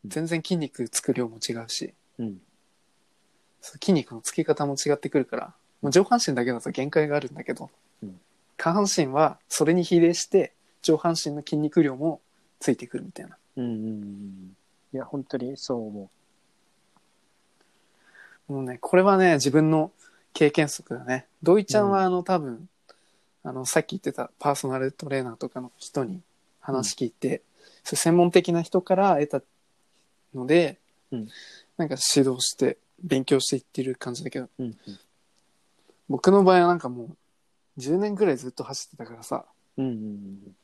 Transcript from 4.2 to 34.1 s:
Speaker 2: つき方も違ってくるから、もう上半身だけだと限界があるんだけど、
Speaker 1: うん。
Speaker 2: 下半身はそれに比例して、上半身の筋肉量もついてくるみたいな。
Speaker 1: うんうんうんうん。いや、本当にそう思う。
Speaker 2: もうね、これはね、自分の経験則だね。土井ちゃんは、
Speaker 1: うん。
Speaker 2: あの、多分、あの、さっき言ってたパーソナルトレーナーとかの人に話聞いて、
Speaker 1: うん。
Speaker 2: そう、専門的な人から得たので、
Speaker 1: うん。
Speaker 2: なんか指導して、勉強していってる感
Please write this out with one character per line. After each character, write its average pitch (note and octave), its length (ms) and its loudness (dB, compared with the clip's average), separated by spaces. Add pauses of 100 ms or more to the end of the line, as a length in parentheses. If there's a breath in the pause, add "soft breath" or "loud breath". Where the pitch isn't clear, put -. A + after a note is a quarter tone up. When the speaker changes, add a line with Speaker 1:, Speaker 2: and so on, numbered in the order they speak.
Speaker 2:
つ - 120 -8
き D#3+ 120 -2
方 D3 220 0
も C#3 80 -4
違 D3 180 -2
っ C#3+ 40 2
て C#3+ 120 -8
く D3 100 0
る B2+ 60 2
か - 120 -8
ら、 - 180 -10 (280)
も C#3+ 60 -2
う C3+ 40 0
上 F#3 120 6
半 A#3+ 200 2
身 D3 100 -2
だ B2 100 0
け B2+ 80 0
だ A#2 80 -4
と - 100 -8
限 C#3 200 -4
界 D3+ 180 2
が D3 80 0
あ D3 40 2
る C3+ 100 -10
ん C#3 40 -18
だ D3 100 -14
け B2+ 100 -4
ど、 - 160 -14 (320)
Speaker 1:
う A2 40 -12
ん。 F2+ 140 -18 (360)
Speaker 2:
下 E3 160 0
半 G3+ 220 2
身 D3+ 120 2
は C#3+ 320 2 (100)
そ - 160 0
れ D#3+ 100 4
に F3+ 100 2
比 E3+ 160 6
例 E3+ 140 6
し - 120 -6
て、 F#3 260 2 (300)
上 D#3+ 140 4
半 E3 260 0
身 D3+ 100 -6
の D3 80 -8
筋 D3+ 180 -4
肉 D3+ 240 2
量 C3+ 140 0
も D3+ 240 -4 (380)
つ - 120 -2
い A#2+ 60 2
て B2 100 -14
く - 120 -10
る - 60 -10
み G3 80 -16
た - 100 -16
い - 60 -18
な。 - 80 -20 (200)
Speaker 1:
う C3 60 -6
ん - 20 -4
う A#2+ 40 -4
ん - 20 -4
う A#2 40 -4
ん A2 100 -8
う A2 40 -6
ん。 G2+ 680 -12 (380)
い - 20 -6
や、 C3 80 -8
本 C#3 200 -10
当 - 120 -10
に B2+ 200 -8
そ C3 200 -6
う A2+ 100 -8
思 G#2 240 -14 (2500 soft breath)
う。 C#3+ 40 -8
Speaker 2:
も C#3 80 -6
う - 40 -6
ね、 B2+ 140 -8
こ - 180 0
れ F#3 60 8
は G3 140 6
ね、 F#3 180 6
自 C#3 160 2
分 D#3 200 6
の D#3 220 2 (400 soft breath)
経 D3 180 4
験 D3 180 2
則 - 260 -10
だ B2+ 100 -12
ね。 B2+ 220 -4 (160)
土 F3 160 6
井 G3+ 80 0
ち - 100 0
ゃ G#3 60 6
ん G3+ 80 2
は、 G3 100 2
Speaker 1:
う - 20 2
ん。 F#3+ 40 2
Speaker 2:
あ - 20 2
の、 F3+ 140 0
多 F#3 160 0
分、 C3+ 300 -8 (720 soft breath)
あ C#3+ 100 -8
の、 C3 120 -8
さ D#3+ 160 2
っ - 40 -2
き - 60 -14
言 F#3+ 80 -8
っ - 40 -12
て C3+ 100 -4
た B2 260 -8
パ D3 140 0
ー - 20 4
ソ C3+ 140 -6
ナ C3 100 -2
ル C3 140 -2
ト - 160 -14
レ C3+ 120 -2
ー - 20 -4
ナ B2 100 -8
ー A2+ 40 -16
と C3+ 120 -8
か B2+ 120 -12
の B2 180 -14
人 - 260 -6
に F#2+ 160 -8 (400)
話 C3 340 -4
聞 B2+ 120 -4
い A2+ 40 -4
て、 - 280 -4
Speaker 1:
う - 20 -12
ん。 - 20 -20 (420 soft breath)
Speaker 2:
そ - 100 -6
う、 - 20 -4
専 E3+ 200 4
門 F3 140 6
的 F3 220 2
な E3+ 100 0
人 F3+ 180 -2
か F#3 140 0
ら F#3 260 4
得 D3 80 0
た C#3 140 -4 (920)
の B2+ 120 -8
で、 D#3 320 2 (320)
Speaker 1:
う B2+ 60 -6
ん。 A2 120 -6 (480 loud breath)
Speaker 2:
な E3 100 -2
ん - 20 -6
か C3+ 80 -4 (180)
指 C3+ 140 6
導 B2+ 120 -2
し - 140 -4
て、 - 240 -2 (240)
勉 C3+ 220 0
強 C3+ 160 2
し - 80 -4
て C#3 80 -2
い B2 40 -4
っ - 20 -20
て - 200 -10
る C3 120 -4
感 B2 200 -10